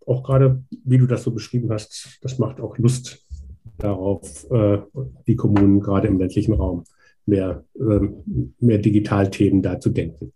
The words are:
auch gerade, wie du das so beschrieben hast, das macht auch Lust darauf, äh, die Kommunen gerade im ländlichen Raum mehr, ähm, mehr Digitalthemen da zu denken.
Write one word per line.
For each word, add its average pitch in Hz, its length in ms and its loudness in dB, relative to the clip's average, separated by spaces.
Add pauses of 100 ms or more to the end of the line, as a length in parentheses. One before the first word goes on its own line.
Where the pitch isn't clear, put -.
auch 127 160 0
gerade, 135 480 2
wie 127 260 0
du 127 100 6
das 117 180 -2
so 113 60 -2
beschrieben 113 400 -4
hast, - 520 -10
das 131 160 -6
macht 127 200 -4
auch 110 200 -10
Lust - 440 -2 (560)
darauf, 98 720 -4
äh, 104 280 2 (480)
die 107 100 2
Kommunen 101 440 4
gerade 98 280 0
im 95 100 0
ländlichen 98 360 0
Raum 90 300 -2 (420)
mehr, 95 360 -2 (160)
ähm, 107 800 -2
mehr 113 200 4
Digitalthemen 98 840 2
da 90 180 -2
zu - 120 -2
denken. - 460 -6